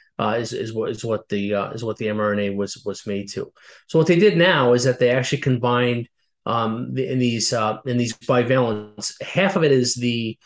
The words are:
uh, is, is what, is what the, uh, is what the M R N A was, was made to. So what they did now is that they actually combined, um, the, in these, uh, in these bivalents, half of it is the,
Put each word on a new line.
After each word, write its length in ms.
uh, 200
is, 140
is 180
what, 200
is 120
what 240
the, 280
uh, 160
is 120
what 140
the 100
M 120
R 140
N 60
A 120
was, 340
was 220
made 240
to. 200
So 100
what 100
they 120
did 180
now 360
is 100
that 160
they 100
actually 300
combined, 680
um, 480
the, 180
in 60
these, 340
uh, 360
in 100
these 160
bivalents, 1080
half 320
of 80
it 80
is 240
the, 500